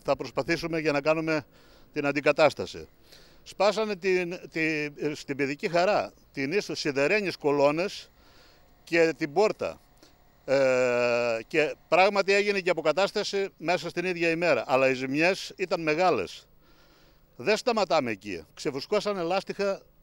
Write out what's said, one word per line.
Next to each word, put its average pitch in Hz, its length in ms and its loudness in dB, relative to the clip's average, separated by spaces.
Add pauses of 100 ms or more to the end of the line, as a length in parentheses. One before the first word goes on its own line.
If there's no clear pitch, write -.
θα 139 120 0
προσπαθήσουμε 160 640 -4
για 151 120 0
να 143 100 0
κάνουμε 160 440 0 (480)
την 143 120 -4
αντικατάσταση. 139 800 0 (560)
Σπάσανε 208 520 0
την, 180 440 -2 (120)
τη, 156 380 -2 (260)
στην - 200 -8
Παιδική 143 340 -4
Χαρά, 170 420 0 (220)
την 139 180 -4
ίσο-, 180 240 -4
σιδερένιες 156 600 0
κολόνες 147 760 0 (720)
και 165 340 4
την 151 160 -6
πόρτα. 170 460 -2 (680)
Ε, 139 120 2 (880)
και 151 280 0 (120)
πράγματι 196 460 4
έγινε 202 260 2
και 175 100 -2
αποκατάσταση 185 880 0
μέσα 170 320 -2
στην 175 160 -4
ίδια 170 240 0
ημέρα, 165 380 2
αλλά 131 220 4
οι 131 40 2
ζημιές 143 640 -2
ήταν 180 260 -4
μεγάλες. 156 680 0 (880)
Δεν 190 220 0
σταματάμε 180 540 2
εκεί. 92 320 -8 (100)
Ξεφουσκώσανε 190 680 -4
λάστιχα 196 600 -4 (220)